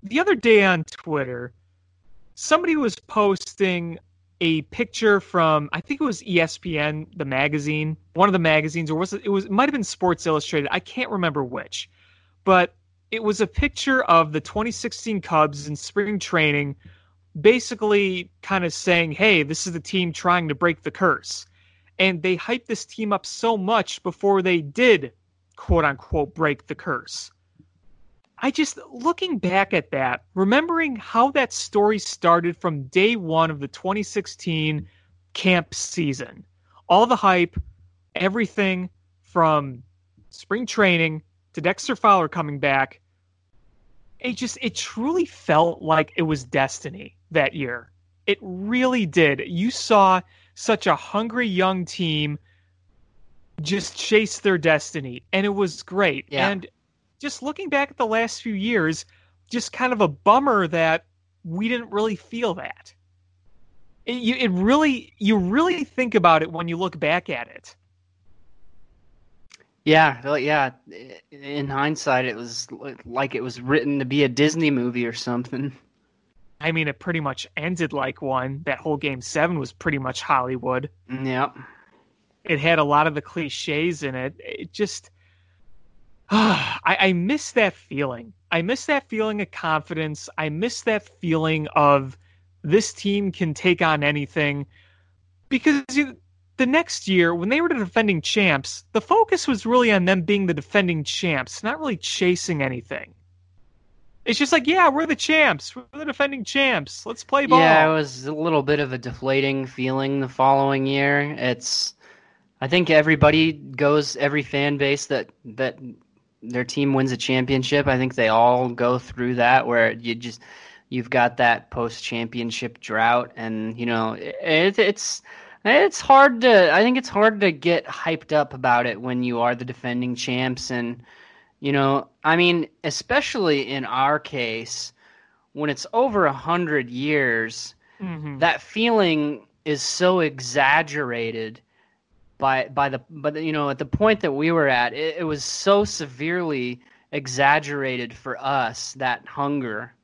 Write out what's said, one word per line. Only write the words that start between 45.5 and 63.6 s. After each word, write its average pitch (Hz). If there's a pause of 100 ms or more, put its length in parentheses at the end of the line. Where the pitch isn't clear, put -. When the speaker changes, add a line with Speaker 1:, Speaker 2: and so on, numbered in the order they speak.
Speaker 1:
like 160
it 180
was 156
destiny 139 (160)
that 156
year. 123 (380)
It 202
really 220
did. 147
You 180
saw 190 (320)
such -
a 165
hungry 226
young 185
team 151 (1200)
just 180
chase 214
their 190
destiny, 143 (100)
and 190
it 202
was 190
great. 180
Speaker 2:
Yeah. 139
Speaker 1:
And 196 (520)
just 285
looking 302
back 277
at 269
the 240
last 220
few 226
years, 190 (440)
just 233
kind 254
of 220
a 190
bummer 208
that 165 (380)
we 185
didn't 240
really 208
feel 226
that. - (1120)